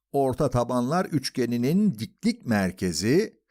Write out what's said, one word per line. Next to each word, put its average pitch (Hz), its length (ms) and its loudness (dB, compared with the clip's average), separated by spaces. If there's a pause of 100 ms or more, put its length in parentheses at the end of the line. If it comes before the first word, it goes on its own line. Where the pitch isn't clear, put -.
(120)
Orta 135 380 0
tabanlar 123 540 0
üçgeninin 131 960 0
diklik - 480 -4
merkezi, 101 920 0 (100)